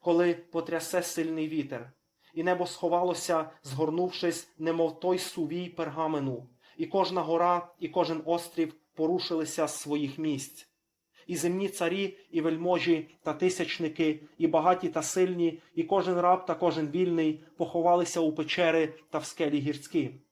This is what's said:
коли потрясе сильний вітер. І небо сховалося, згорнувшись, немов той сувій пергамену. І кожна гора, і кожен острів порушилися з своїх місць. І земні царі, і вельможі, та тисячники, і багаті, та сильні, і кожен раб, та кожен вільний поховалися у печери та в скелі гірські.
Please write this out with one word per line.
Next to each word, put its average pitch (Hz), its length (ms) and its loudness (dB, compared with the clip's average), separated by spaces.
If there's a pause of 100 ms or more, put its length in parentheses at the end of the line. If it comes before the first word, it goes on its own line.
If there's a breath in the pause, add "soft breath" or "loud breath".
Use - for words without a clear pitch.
коли 175 340 4
потрясе 165 680 -4
сильний 160 460 -4
вітер. 135 440 -6 (400 soft breath)
І 165 100 -6
небо 175 240 0
сховалося, 175 840 0 (120)
згорнувшись, 165 880 -2 (100)
немов 165 420 0
той 185 180 2
сувій 175 500 -6
пергамену. 147 800 -4 (280 soft breath)
І 165 100 -4
кожна 185 340 0
гора, 170 480 2 (100)
і 170 100 -8
кожен 160 360 0
острів 170 500 -2 (200)
порушилися 160 720 -2
з - 140 -8
своїх 147 380 -4
місць. 147 500 -6 (580 soft breath)
І 170 100 -6
земні 180 320 -2
царі, 185 500 -2 (120)
і 165 100 0
вельможі, 165 680 2 (140)
та 156 100 -2
тисячники, 160 920 0 (160 loud breath)
і 165 80 2
багаті, 175 420 4
та 160 140 -2
сильні, 175 580 0 (140 loud breath)
і 165 80 -2
кожен 175 380 2
раб, 180 260 4
та 214 80 0
кожен 156 340 0
вільний 165 560 0 (120)
поховалися 175 640 2
у 156 120 2
печери 160 640 2 (160)
та 156 80 -2
в 147 60 -4
скелі 147 340 -2
гірські. 139 520 -2 (220)